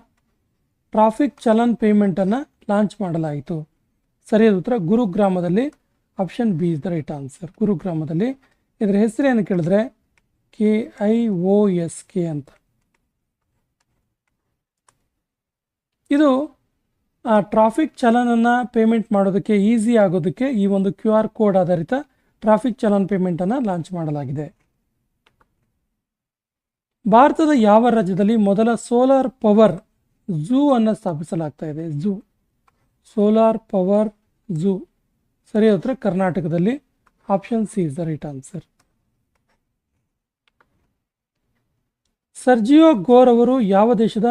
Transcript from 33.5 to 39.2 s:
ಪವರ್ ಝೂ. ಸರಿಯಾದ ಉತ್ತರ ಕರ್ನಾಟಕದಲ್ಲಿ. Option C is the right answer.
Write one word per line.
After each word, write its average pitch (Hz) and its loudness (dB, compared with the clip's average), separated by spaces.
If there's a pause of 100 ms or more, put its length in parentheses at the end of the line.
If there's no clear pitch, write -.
ಪವರ್ 202 -2 (420)
ಝೂ. 185 -4 (640)
ಸರಿಯಾದ 214 2
ಉತ್ತರ 233 -4
ಕರ್ನಾಟಕದಲ್ಲಿ. 180 -2 (540)
Option 202 -4
C 175 -4
is 143 -8
the 170 -6
right 151 -10
answer. 135 -16 (3750)